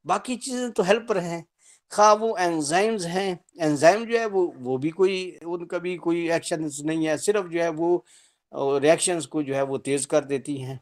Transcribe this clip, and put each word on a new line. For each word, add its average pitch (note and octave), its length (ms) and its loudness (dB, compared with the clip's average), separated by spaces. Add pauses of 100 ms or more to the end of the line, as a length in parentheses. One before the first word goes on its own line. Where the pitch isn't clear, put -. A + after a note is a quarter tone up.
बाकी G#3 300 -2
चीज़ें B3 360 -6
तो G#3+ 120 0
हेल्पर A3 340 2
हैं, E3+ 280 -4 (460)
खा G#3+ 220 8
वो G#3+ 240 -2
एंजाइम्स F3 680 0
हैं। F#3 340 -2 (220)
एंजाइम D#3+ 440 6
जो A3+ 140 0
है A3+ 60 -2
वो, F#3+ 320 0
वो C3 200 -4
भी C#3 120 -2
कोई, F#3 560 0
उनका E3+ 320 -6
भी F3 180 -6
कोई E3+ 360 -2
एक्शंस D#3 540 -4
नहीं D#3+ 220 -2
है, D3+ 100 0
सिर्फ G3+ 280 -2
जो E3+ 160 -4
है E3+ 80 0
वो, E3+ 360 0 (480)
अ, - 20 -8
रिएक्शंस C#3+ 720 2
को D3+ 180 -4
जो C3+ 120 -4
है C3+ 80 0
वो C3+ 140 -4
तेज़ C#3 300 -2
कर D3+ 180 2
देती C#3 320 -4
हैं, C3 240 -10